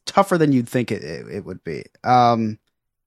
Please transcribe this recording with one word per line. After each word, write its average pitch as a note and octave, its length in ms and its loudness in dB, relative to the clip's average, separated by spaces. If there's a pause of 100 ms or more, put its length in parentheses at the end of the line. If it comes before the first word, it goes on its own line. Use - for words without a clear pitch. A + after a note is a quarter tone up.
tougher G3 320 2
than D3+ 140 4
you'd B2 180 2
think A#2+ 220 -2
it, G#2 120 -6
it, C#2 240 -12
it E2+ 180 -10
would - 180 -14
be. D2 220 -10 (180)
Um, A#2 560 2 (480)